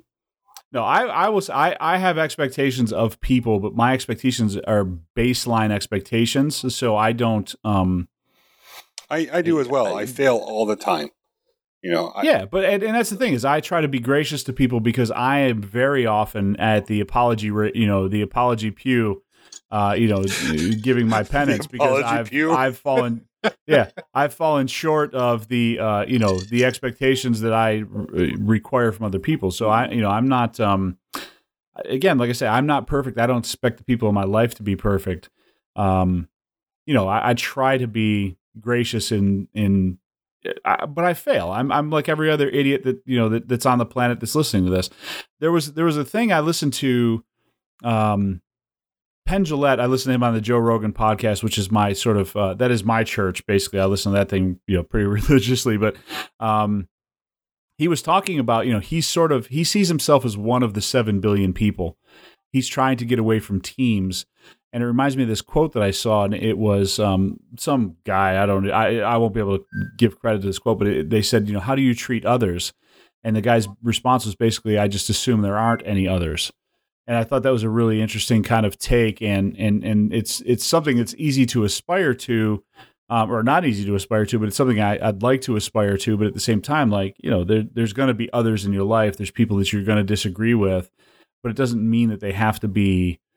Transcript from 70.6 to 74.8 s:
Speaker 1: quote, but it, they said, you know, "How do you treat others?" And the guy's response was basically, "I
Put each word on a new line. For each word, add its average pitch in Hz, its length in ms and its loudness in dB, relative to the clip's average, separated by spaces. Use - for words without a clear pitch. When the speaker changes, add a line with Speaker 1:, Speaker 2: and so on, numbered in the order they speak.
Speaker 1:
quote, 113 180 0
but 101 80 0
it, 78 240 0
they 107 120 2
said, 104 260 2
you 104 60 -2
know, 101 60 -2
"How 123 140 -2
do 135 80 0
you 123 120 4
treat 117 320 -6
others?" 110 460 0
And 110 100 0
the 110 60 2
guy's 113 260 2
response 117 440 0
was 101 80 -6
basically, 110 440 0
"I 104 80 2